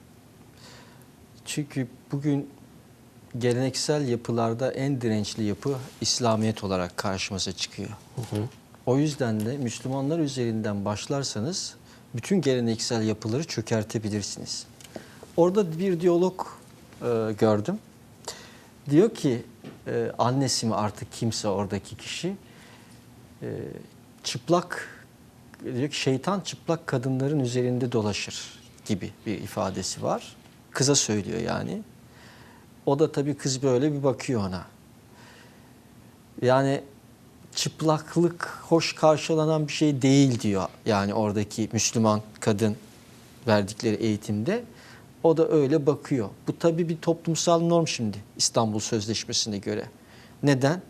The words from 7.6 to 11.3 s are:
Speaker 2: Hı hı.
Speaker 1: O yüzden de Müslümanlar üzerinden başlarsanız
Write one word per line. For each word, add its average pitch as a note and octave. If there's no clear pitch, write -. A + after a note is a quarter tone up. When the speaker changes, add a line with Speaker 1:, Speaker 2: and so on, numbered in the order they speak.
Speaker 2:
Hı G#2+
hı. G#2
Speaker 1:
O B2+
yüzden B2+
de C3
Müslümanlar C3+
üzerinden A2
başlarsanız C3+